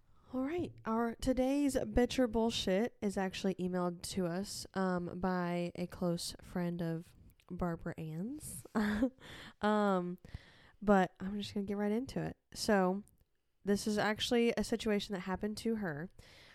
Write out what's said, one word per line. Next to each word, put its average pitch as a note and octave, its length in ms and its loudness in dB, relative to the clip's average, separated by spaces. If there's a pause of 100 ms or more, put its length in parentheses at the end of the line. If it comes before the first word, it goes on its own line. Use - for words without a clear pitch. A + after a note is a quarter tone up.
(340)
All B3+ 60 -2
right. D#4+ 320 -2 (120)
Our A3+ 360 0
today's C4 560 2
bitch A#3+ 420 2
or B3+ 80 6
bullshit A3+ 760 2
is G3+ 160 -2
actually F#3+ 380 0
emailed F3+ 480 -2 (120)
to F#3 120 0
us, F#3 480 -6
um, F3+ 400 0
by F3 640 -2
a F3+ 100 -4
close - 560 -2
friend F3 400 -4
of E3 220 -2 (460)
Barbara F3 480 -4
Ann's. E3+ 640 -8 (120)
<laughs> G#3+ 360 2 (520)
Um, G3+ 560 2 (640)
but G3 380 6
I'm G3 180 -6
just G3+ 160 -6
gonna G3+ 120 -2
get G3+ 100 -4
right G#3 160 0
into A#3 280 -2
it. D#3+ 160 -6 (180)
So G3 480 4 (640)
this G3+ 220 0
is G#3 120 2
actually A#3 580 2
a G#3+ 80 0
situation G#3 500 0
that F3+ 60 -6
happened F#3+ 380 -4
to A3+ 180 0
her. E3+ 320 -4 (460)